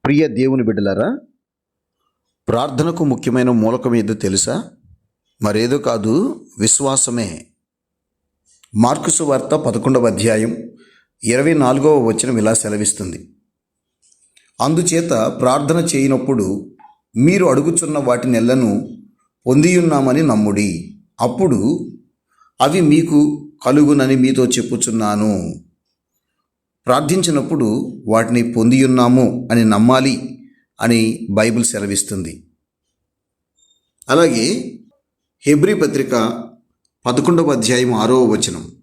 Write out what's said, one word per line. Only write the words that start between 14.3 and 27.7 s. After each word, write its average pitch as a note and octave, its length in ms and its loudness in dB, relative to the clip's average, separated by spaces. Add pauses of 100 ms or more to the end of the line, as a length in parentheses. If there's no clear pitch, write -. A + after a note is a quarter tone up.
"అందుచేత E3 500 0 (300)
ప్రార్థన C#3+ 360 0
చేయనప్పుడు C3+ 960 -2 (460)
మీరు F3 300 4
అడుగుచున్న D3+ 520 0
వాటినెల్లను A#2+ 880 0 (580)
పొందియున్నామని D3+ 760 2
నమ్ముడి, G#2 760 -2 (220)
అప్పుడు B2 680 0 (680)
అవి D3+ 200 2
మీకు D3+ 720 2 (160)
కలుగునని C#3 500 4
మీతో B2+ 300 2
చెప్పుచున్నాను." G#2+ 1080 -2 (1300)
ప్రార్థించినప్పుడు C#3+ 1200 -2